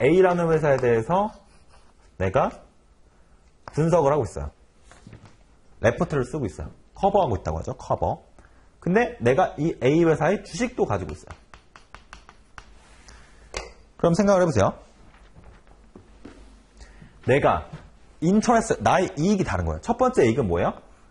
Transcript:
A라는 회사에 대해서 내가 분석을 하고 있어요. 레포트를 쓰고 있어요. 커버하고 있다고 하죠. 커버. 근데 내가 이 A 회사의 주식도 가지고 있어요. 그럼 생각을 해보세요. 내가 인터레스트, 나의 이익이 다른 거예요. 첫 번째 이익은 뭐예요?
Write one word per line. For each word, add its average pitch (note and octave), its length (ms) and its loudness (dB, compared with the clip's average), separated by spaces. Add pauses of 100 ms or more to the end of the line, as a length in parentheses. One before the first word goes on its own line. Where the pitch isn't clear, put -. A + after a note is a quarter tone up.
A라는 F3 500 4
회사에 D3+ 260 2
대해서 B2+ 520 0 (880)
내가 C3 320 0 (1200)
분석을 D#3+ 380 2
하고 D3 120 0
있어요. D2 260 -10 (1300)
레포트를 B2+ 440 -2
쓰고 C#3+ 220 -8
있어요. - 240 -12 (240)
커버하고 F#3+ 420 0
있다고 D#2+ 220 -6
하죠. A#2+ 160 -10
커버. - 480 -6 (560)
근데 A#3 420 -2
내가 C3+ 380 2
이 D#3+ 240 -2
A D3+ 200 4
회사의 D#3+ 400 2
주식도 A3 420 -4
가지고 F#2 280 -6
있어요. - 160 -18 (2750)
그럼 E3+ 200 0
생각을 G3+ 260 4
해보세요. C3 320 2 (2500)
내가 A#2+ 420 2 (520)
인터레스트, G#3+ 600 2
나의 D3+ 360 2
이익이 F#3 260 0
다른 F2+ 220 -4
거예요. D#2 160 -4
첫 - 160 -4
번째 B3 280 2
이익은 A#2 220 0
뭐예요? F2+ 260 -2 (380)